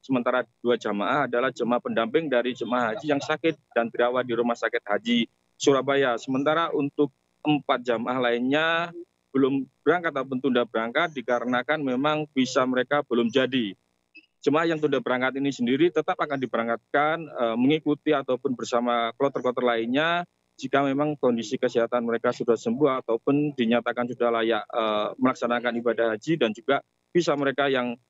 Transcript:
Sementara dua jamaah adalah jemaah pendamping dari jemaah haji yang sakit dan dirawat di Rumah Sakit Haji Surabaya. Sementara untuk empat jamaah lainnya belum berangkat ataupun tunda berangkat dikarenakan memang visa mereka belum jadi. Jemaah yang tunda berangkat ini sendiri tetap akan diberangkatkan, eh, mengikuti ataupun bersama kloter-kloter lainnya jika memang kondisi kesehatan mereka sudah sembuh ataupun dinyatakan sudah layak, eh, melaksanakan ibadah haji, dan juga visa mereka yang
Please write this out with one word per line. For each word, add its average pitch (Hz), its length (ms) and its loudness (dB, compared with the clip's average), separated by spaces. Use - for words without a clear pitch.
Sementara 127 400 -2
dua 120 160 2
jamaah 110 480 -2
adalah 123 320 -2
jemaah 120 240 0
pendamping 120 480 0
dari 123 240 0
jemaah 120 400 -2
haji 143 240 -2
yang 139 80 -4
sakit 156 320 -2
dan 117 160 0
dirawat 123 400 0
di 117 80 -2
Rumah 117 240 0
Sakit 117 240 -4
Haji 113 480 0
Surabaya. 135 640 2
Sementara 151 560 0
untuk 143 400 0
empat 139 320 2
jamaah 120 400 -2
lainnya 151 720 0
belum 135 320 2
berangkat 170 240 2
ataupun 131 320 -6
tunda 123 240 2
berangkat 139 480 -2
dikarenakan 123 640 -2
memang 147 560 -2
visa 127 320 2
mereka 127 400 0
belum 117 240 0
jadi. 127 400 0
Jemaah 156 240 2
yang 156 160 0
tunda 135 160 2
berangkat 127 400 -2
ini 139 160 -2
sendiri 139 400 2
tetap 160 240 -2
akan 143 240 -2
diberangkatkan, 117 800 -2
eh, 117 320 -2
mengikuti 147 560 2
ataupun 135 400 -2
bersama 120 640 -2
kloter-kloter 123 480 -2
lainnya 131 640 0
jika 139 320 0
memang 143 320 -2
kondisi 120 400 0
kesehatan 120 480 0
mereka 117 240 0
sudah 120 240 0
sembuh 131 480 0
ataupun 143 560 0
dinyatakan 120 560 0
sudah 120 240 0
layak, 113 320 2
eh, 107 480 0
melaksanakan 120 640 0
ibadah 113 320 0
haji, 156 240 -2
dan 113 160 2
juga 135 240 0
visa 165 240 2
mereka 139 320 0
yang 123 320 -2